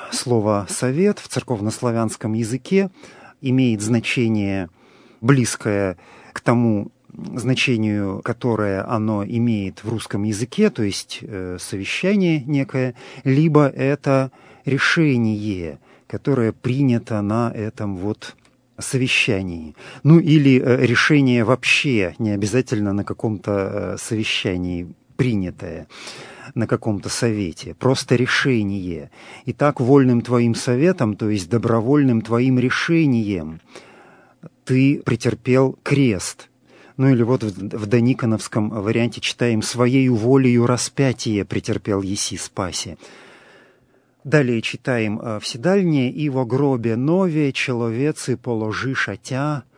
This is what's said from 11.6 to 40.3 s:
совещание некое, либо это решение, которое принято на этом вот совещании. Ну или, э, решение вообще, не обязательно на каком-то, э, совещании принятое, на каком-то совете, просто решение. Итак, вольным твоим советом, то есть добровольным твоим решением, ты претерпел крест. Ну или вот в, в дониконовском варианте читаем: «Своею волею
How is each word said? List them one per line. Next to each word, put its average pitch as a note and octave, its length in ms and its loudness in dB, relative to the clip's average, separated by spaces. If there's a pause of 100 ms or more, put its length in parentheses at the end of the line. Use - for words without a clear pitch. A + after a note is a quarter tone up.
совещание E3 840 -2
некое, C3+ 480 -2 (300)
либо D3 420 4
это C3+ 640 0 (340)
решение, A2 1160 0 (260)
которое A#2 460 0
принято B2 680 0
на A2+ 320 0
этом G#2 440 -6
вот G2+ 400 -6 (420)
совещании. F#2+ 1000 -2 (260)
Ну D#3+ 160 8
или, C#3 420 6
э, C3 260 2
решение B2 580 4
вообще, A2+ 720 0
не G#2+ 120 0
обязательно G#2 640 -2
на G2+ 120 -2
каком-то, G2+ 920 -4
э, - 40 -8
совещании F2+ 920 -4 (240)
принятое, F#2 680 -4 (680)
на A2+ 100 -2
каком-то G#2 420 -2
совете, G#2 640 -4
просто - 420 0
решение. G2+ 960 -2 (340)
Итак, C#3 320 0
вольным B2+ 440 6
твоим A#2+ 340 2
советом, B2+ 580 0
то G#2+ 160 -2
есть F#2+ 180 -2
добровольным A#2 720 2
твоим B2 380 2
решением, A#2 1040 0 (1040)
ты C3+ 400 2
претерпел B2+ 800 0
крест. B2+ 640 0 (480)
Ну C3+ 140 4
или A#2+ 120 4
вот A2+ 220 2
в, G2+ 340 -6
в G#2 80 -6
дониконовском A2+ 840 0
варианте A2+ 500 -2
читаем: A#2 420 -2
«Своею B2 540 2
волею A#2+ 500 4